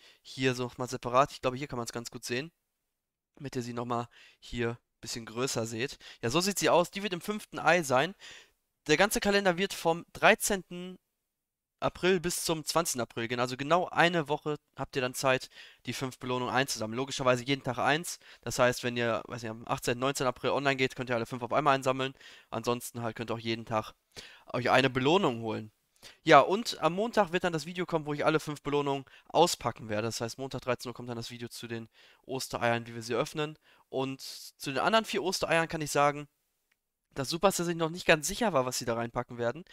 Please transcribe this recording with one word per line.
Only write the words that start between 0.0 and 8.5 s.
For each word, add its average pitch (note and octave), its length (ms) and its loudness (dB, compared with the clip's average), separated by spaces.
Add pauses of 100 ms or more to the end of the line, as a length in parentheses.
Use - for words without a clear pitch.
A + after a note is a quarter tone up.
hier C3 320 0
so B2 80 -4
nochmal B2 260 -6
separat. B2+ 440 2
Ich - 80 -16
glaube, B2+ 160 -2
hier C#3+ 100 -8
kann B2+ 140 -8
man's A#2 120 -8
ganz A#2 200 -10
gut B2 120 -14
sehen, C3 280 -6 (840)
damit C#3 220 -10
ihr B2+ 60 -2
sie A#2+ 100 -8
nochmal A#2+ 340 -4 (320)
hier A#2 320 -4
ein - 300 -14
bisschen A#2+ 260 -10
größer A#2 400 -2
seht. A#2 320 -6 (240)
Ja, A#2 80 0
so D#3 100 4
sieht F#3+ 200 -2
sie C#3 100 4
aus. E3 220 4
Die G3 100 -8
wird G3+ 100 -4
im F3 80 -6
fünften G#3 380 -8
Ei D#3+ 240 4
sein. C3+ 320 2 (720)